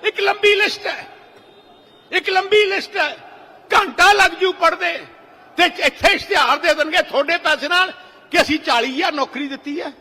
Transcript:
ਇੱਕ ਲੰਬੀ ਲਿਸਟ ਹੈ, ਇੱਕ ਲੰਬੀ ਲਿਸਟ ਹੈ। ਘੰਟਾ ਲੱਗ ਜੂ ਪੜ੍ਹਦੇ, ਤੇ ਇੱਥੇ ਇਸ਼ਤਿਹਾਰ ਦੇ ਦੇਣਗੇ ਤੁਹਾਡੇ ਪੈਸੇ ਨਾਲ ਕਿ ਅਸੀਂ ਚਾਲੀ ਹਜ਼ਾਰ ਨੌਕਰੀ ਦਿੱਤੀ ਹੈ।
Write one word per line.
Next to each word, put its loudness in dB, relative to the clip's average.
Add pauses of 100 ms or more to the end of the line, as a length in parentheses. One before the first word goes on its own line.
ਇੱਕ -4
ਲੰਬੀ 2
ਲਿਸਟ -2
ਹੈ, -10 (1040)
ਇੱਕ -4
ਲੰਬੀ 2
ਲਿਸਟ -4
ਹੈ। -4 (580)
ਘੰਟਾ 4
ਲੱਗ 4
ਜੂ -2
ਪੜ੍ਹਦੇ, -2 (520)
ਤੇ 4
ਇੱਥੇ 0
ਇਸ਼ਤਿਹਾਰ 0
ਦੇ 0
ਦੇਣਗੇ 0
ਤੁਹਾਡੇ -2
ਪੈਸੇ -2
ਨਾਲ 0 (400)
ਕਿ 2
ਅਸੀਂ 0
ਚਾਲੀ -2
ਹਜ਼ਾਰ -2
ਨੌਕਰੀ -6
ਦਿੱਤੀ -10
ਹੈ। -10